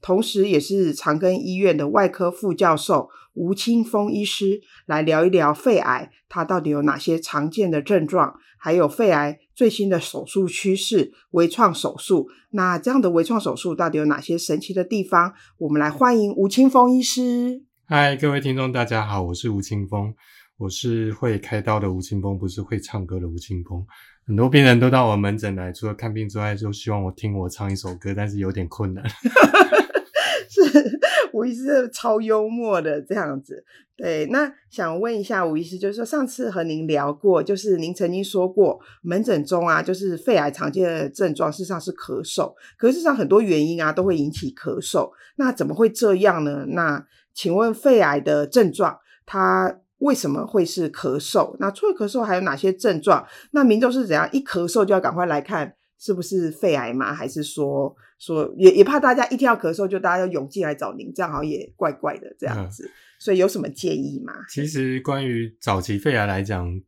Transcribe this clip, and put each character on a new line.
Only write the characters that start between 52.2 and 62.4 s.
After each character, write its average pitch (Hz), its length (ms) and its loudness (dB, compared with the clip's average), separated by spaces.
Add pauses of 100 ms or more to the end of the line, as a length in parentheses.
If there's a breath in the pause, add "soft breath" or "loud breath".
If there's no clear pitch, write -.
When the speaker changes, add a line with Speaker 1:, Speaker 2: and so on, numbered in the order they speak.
Speaker 1:
还 202 120 -2
有 185 60 -2
哪 160 140 -2
些 190 160 0
症 185 300 0
状？ 165 240 4 (260 loud breath)
那 285 120 4
民 220 160 6
众 247 120 4
是 254 140 0
怎 170 100 0
样 147 160 0
一 277 80 2
咳 175 280 -4
嗽 202 180 2
就 202 80 4
要 190 60 4
赶 160 140 -2
快 175 120 0
来 151 140 0
看 151 360 -6 (240)
是 - 140 -4
不 180 80 -4
是 170 300 -2
肺 165 240 0
癌 120 180 -4
吗？ 131 200 -2
还 147 140 -8
是 151 160 -6
说， 139 520 -4 (220 soft breath)
说 156 400 -4
也， 185 140 10
也 196 120 2
怕 277 160 0
大 254 140 4
家 247 140 0
一 262 100 -4
听 277 80 0
到 233 100 4
咳 - 160 -4
嗽 208 160 -4
就 190 120 -4
大 180 160 -2
家 180 60 -2
要 185 60 -2
涌 143 220 -6
进 190 140 -6
来 151 100 -4
找 110 220 -8
您， - 180 -14
这 - 80 -8
样 165 100 -4
好 143 60 -6
像 151 80 -6
也 - 300 -8
怪 160 180 -4
怪 - 240 -8
的 - 220 -18
这 - 80 -8